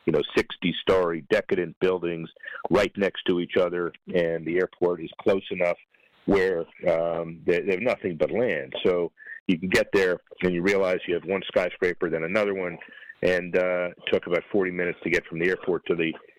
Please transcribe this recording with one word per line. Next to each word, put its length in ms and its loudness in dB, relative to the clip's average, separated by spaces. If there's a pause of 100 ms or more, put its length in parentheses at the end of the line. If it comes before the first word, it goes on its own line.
you 60 2
know, 100 2 (140)
sixty-story 920 0
decadent 500 0
buildings 500 -2 (400)
right 280 4
next 300 0
to 120 2
each 160 -4
other, 380 2 (200)
and 320 0
the 120 -2
airport 440 0
is 80 -8 (120)
close 280 2
enough 280 0 (480)
where, 400 2 (240)
um, 560 -2
they, 160 2
they 100 -2
have 100 -2
nothing 360 -2
but 140 0
land. 420 -2 (120)
So 280 0 (340)
you 100 2
can 120 -6
get 240 2
there, 260 2 (220)
and 120 2
you 80 0
realize 460 2
you 60 -2
have 100 -2
one 240 -2
skyscraper, 600 0
then 140 -2
another 300 0
one, 240 -6 (440)
and, 340 0
uh, 360 0
it 60 -20 (140)
took 160 0
about 240 0
forty 200 0
minutes 320 -4
to 60 -4
get 160 0
from 140 -8
the 80 2
airport 380 -2
to 100 0
the, 160 -2 (280)